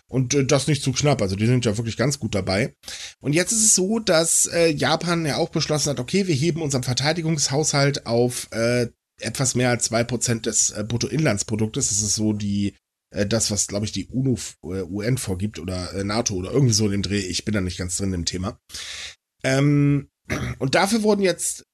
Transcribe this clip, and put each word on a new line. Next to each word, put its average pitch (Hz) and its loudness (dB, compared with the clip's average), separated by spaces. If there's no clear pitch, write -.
Und, 127 0
äh, 139 4
das 139 2
nicht 151 2
zu 131 0
knapp, 143 2
also 95 0
die 107 2
sind 123 4
ja 104 2
wirklich 113 -4
ganz 139 0
gut 107 -4
dabei. 98 0
Und 139 -2
jetzt 180 2
ist 220 2
es - 6
so, 196 0
dass, 165 2
äh, 170 4
Japan 165 0
ja 127 -2
auch 160 0
beschlossen 151 0
hat, 127 -2
okay, 185 0
wir 165 2
heben 160 0
unseren 139 -2
Verteidigungshaushalt 143 0
auf, 120 2
äh, 120 0
etwas 110 -2
mehr 123 2
als 117 0
zwei 113 0
Prozent 113 -2
des, - 2
äh, 107 -6
Bruttoinlandsproduktes. 117 0
Das - 0
ist 104 0
so 107 2
die, 101 -2
äh, 101 0
das, 107 0
was, - 0
glaub 104 -2
ich, 104 -4
die - -6
uno, 131 0
f-, - -8
äh, 92 -6
U 101 -6
N 123 0
vorgibt 101 -4
oder, 90 -6
äh, 98 -4
nato 104 -2
oder 92 -4
irgendwie 127 4
so 110 4
in 98 2
dem 101 0
Dreh. 98 0
Ich 90 -4
bin 107 -2
da 104 0
nicht 90 -4
ganz 90 -6
drin 95 -2
im 87 -2
Thema. 92 -6
Ähm, 143 2
<clears throat> 123 -6
und 135 0
dafür 202 2
wurden 208 4
jetzt, - 0